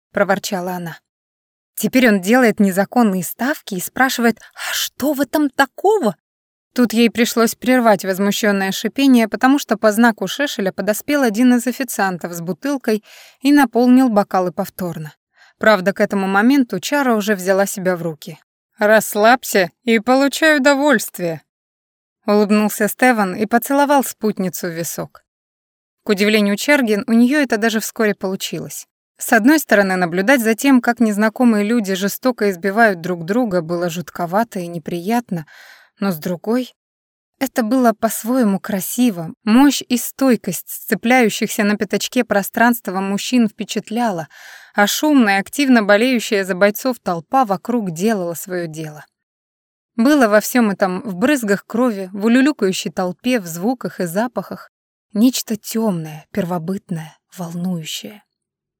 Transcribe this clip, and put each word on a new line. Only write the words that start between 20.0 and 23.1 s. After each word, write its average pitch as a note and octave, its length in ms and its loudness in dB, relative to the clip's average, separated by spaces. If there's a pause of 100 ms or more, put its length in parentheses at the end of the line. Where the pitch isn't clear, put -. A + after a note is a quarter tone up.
удовольствие", C4+ 880 0 (800)
улыбнулся G#3 640 2
Стеван G#3+ 480 0